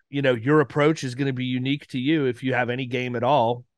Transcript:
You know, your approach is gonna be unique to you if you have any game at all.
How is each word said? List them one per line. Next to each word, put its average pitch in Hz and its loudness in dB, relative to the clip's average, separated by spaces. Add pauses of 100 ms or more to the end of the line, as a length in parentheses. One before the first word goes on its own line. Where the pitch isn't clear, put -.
You 139 -4
know, 135 4
your 131 4
approach 151 2
is 127 -6
gonna 139 -2
be 127 -4
unique 127 -2
to 131 -6
you 143 0
if 123 -4
you 131 -2
have 120 0
any 127 -4
game 123 -4
at 117 -2
all. 123 2 (120)